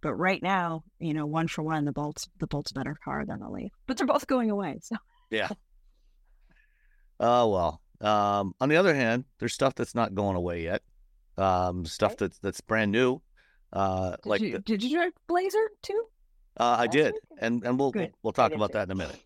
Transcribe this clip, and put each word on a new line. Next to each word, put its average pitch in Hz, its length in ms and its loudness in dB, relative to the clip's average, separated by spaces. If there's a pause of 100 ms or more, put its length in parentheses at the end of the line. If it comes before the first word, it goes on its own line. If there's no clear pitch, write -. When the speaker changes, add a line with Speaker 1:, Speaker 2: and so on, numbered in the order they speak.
Speaker 1:
but - 140 -2
right 180 280 0
now, 175 420 -2 (160)
you 165 140 -2
know, 151 120 -4
one 160 220 -2
for - 140 -6
one, 156 220 -2
the 143 80 -2
Bolt's, 147 360 -8 (100)
the 156 80 -6
Bolt's 147 240 -6
a - 40 -16
better 135 300 -6
car 143 220 -6
than - 140 -8
the 202 100 -12
Leaf, - 220 -10 (140)
but 254 120 -6
they're 269 80 0
both 285 220 -2
going 247 220 0
away. 196 300 -4
So - 160 -10 (340)
Speaker 2:
Yeah. 107 180 -2 (1700)
Oh, 120 280 6
well. 87 320 2 (200)
Um, 101 600 2
on 131 80 2
the 151 80 6
other 175 180 6
hand, 123 300 2 (140)
there's 117 160 -4
stuff 135 220 0
that's - 180 -4
not 110 200 0
going 98 220 0
away 87 280 -4
yet. 87 180 -2 (560)
Um, 90 480 2
stuff 101 240 0
Speaker 1:
Right. - 80 -12
Speaker 2:
that's, 95 220 -2
that's 95 200 -6
brand 110 320 0
new. 127 300 2 (500)
Uh, 95 380 0
Speaker 1:
Did - 160 -12
Speaker 2:
like 208 160 2
Speaker 1:
you, 214 100 -2
Speaker 2:
the 196 60 -4
Speaker 1:
did 202 240 -2
you 254 160 -2
drive 349 140 0 (140)
Blazer 392 440 0 (100)
too? 427 240 -4 (540)
Speaker 2:
Uh, 117 60 2
I 120 180 4
Speaker 1:
Last 120 100 0
Speaker 2:
did, 139 220 4
Speaker 1:
week? - 80 -10 (160)
Speaker 2:
and, 117 260 0
and 123 140 0
we'll, 139 140 2
Speaker 1:
Good. 208 80 -2
Speaker 2:
we'll, 175 100 -4 (140)
we'll 110 80 0
Speaker 1:
I 131 100 2
Speaker 2:
talk 110 80 4
Speaker 1:
did - 60 -4
Speaker 2:
about 104 160 0
Speaker 1:
too. 107 60 0
Speaker 2:
that 101 60 0
in 92 60 -8
a 95 40 -4
minute. 92 320 -6